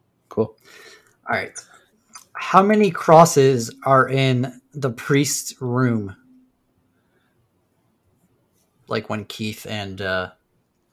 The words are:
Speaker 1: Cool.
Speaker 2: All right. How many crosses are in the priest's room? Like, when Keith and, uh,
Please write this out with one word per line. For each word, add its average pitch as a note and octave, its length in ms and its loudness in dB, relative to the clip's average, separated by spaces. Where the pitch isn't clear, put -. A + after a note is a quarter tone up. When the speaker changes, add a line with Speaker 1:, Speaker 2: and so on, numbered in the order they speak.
Speaker 1:
Cool. - 280 -4
Speaker 2:
All A#2 60 -2
right. F#2+ 160 -8
How - 280 2
many G#3 300 2
crosses C#3 800 4
are C3 240 4
in C3 500 -2
the C3+ 180 -6
priest's - 680 -4
room? A#2+ 540 -2
Like, A2 220 -6
when G#2+ 160 -8
Keith - 420 -10
and, G2+ 340 -10
uh, F#2 300 -6